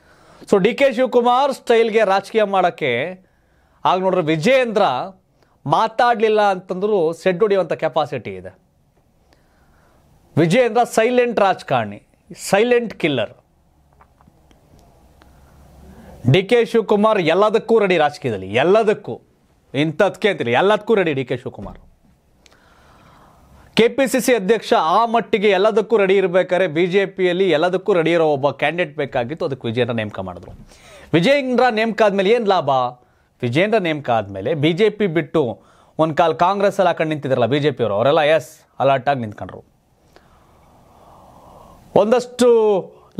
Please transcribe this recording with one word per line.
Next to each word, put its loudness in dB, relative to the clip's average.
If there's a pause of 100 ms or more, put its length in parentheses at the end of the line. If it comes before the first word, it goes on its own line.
(500)
So 2
ಡಿ 0
ಕೆ 2
ಶಿವಕುಮಾರ್ 0
ಸ್ಟೈಲ್ಗೆ 0
ರಾಜಕೀಯ 0
ಮಾಡೋಕ್ಕೆ -2 (600)
ಆಗ 2
ನೋಡ್ರಿ 0
ವಿಜಯೇಂದ್ರ 0 (840)
ಮಾತಾಡ್ಲಿಲ್ಲ 2
ಅಂತಂದ್ರೂ -2
ಸೆಡ್ -2
ಹೊಡಿಯುವಂಥ 0
ಕೆಪಾಸಿಟಿ -4
ಇದೆ. -16 (1800)
ವಿಜಯೇಂದ್ರ 2
ಸೈಲೆಂಟ್ 0
ರಾಜಕಾರಣಿ, -2 (340)
ಸೈಲೆಂಟ್ 0
ಕಿಲ್ಲರ್. -4 (3000)
ಡಿ 4
ಕೆ 2
ಶಿವಕುಮಾರ್ 0
ಎಲ್ಲದಕ್ಕೂ 2
ರೆಡಿ 2
ರಾಜಕೀಯದಲ್ಲಿ, -4
ಎಲ್ಲದಕ್ಕೂ, 0 (540)
ಇಂಥದ್ಕೆ -2
ಅಂತಿಲ್ಲ, -2
ಎಲ್ಲದಕ್ಕೂ 0
ರೆಡಿ 0
ಡಿ -4
ಕೆ -6
ಶಿವಕುಮಾರ್. -14 (2000)
ಕೆ 4
ಪಿ 0
ಸಿ 0
ಸಿ 2
ಅಧ್ಯಕ್ಷ 0
ಆ 2
ಮಟ್ಟಿಗೆ 0
ಎಲ್ಲದಕ್ಕೂ 2
ರೆಡಿ 2
ಇರ್ಬೇಕಾದ್ರೆ 0
ಬಿ -2
ಜೆ 0
ಪಿಯಲ್ಲಿ -2
ಎಲ್ಲದಕ್ಕೂ 0
ರೆಡಿ 0
ಇರೋ 2
ಒಬ್ಬ 0
ಕ್ಯಾಂಡಿಡೇಟ್ -4
ಬೇಕಾಗಿತ್ತು, -6
ಅದಕ್ಕೆ -8
ವಿಜಯೇಂದ್ರ -2
ನೇಮಕ -8
ಮಾಡಿದ್ರು. -14 (600)
ವಿಜಯೇಂದ್ರ 2
ನೇಮಕ -2
ಆದ್ಮೇಲೆ 2
ಏನ್ 0
ಲಾಭ? 0 (720)
ವಿಜಯೇಂದ್ರ 0
ನೇಮಕ -4
ಆದ್ಮೇಲೆ -2
ಬಿ 0
ಜೆ 2
ಪಿ -2
ಬಿಟ್ಟು -2 (400)
ಒಂದ್ 0
ಕಾಲ್ 2
ಕಾಂಗ್ರೆಸ್ 0
ಅಲ್ಲಿ 4
ಹಾಕೊಂಡು -2
ನಿಂತಿದ್ರಲ್ಲ -2
ಬಿ 0
ಜೆ 0
ಪಿ -4
ಅವರು, -2
ಅವರೆಲ್ಲ 2
ಎಸ್ -2 (120)
ಅಲರ್ಟ್ 0
ಆಗಿ -2
ನಿಂತ್ಕೊಂಡ್ರು. -12 (2250)
ಒಂದಷ್ಟು 2 (720)